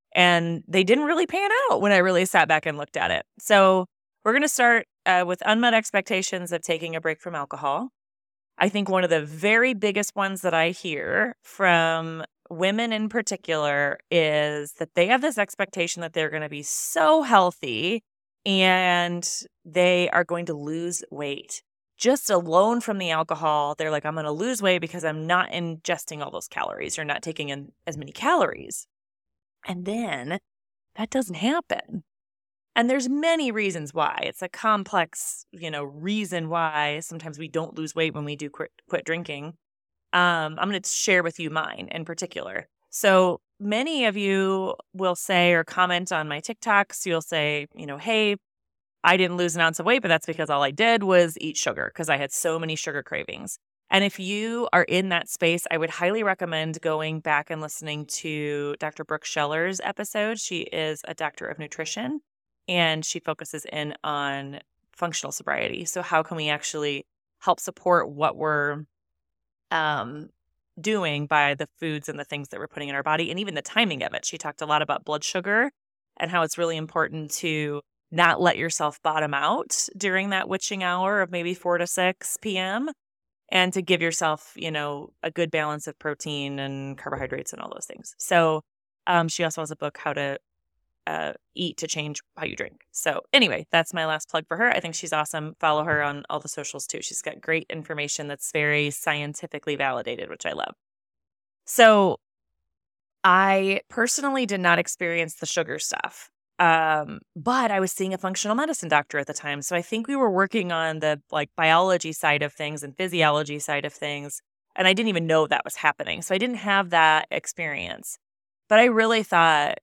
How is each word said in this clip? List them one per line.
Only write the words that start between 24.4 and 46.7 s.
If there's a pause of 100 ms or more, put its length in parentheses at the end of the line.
weight
because
I'm
not
ingesting
all
those
calories.
You're
not
taking
in (140)
as
many
calories." (760)
And
then (560)
that
doesn't
happen. (720)
And
there's
many
reasons
why.
It's
a
complex,
you
know,
reason
why
sometimes
we
don't
lose
weight
when
we
do
quit, (160)
quit
drinking. (560)
Um,
I'm
gonna
share
with
you
mine
in
particular. (220)
So (200)
many
of
you (180)
will
say
or
comment
on
my
TikToks.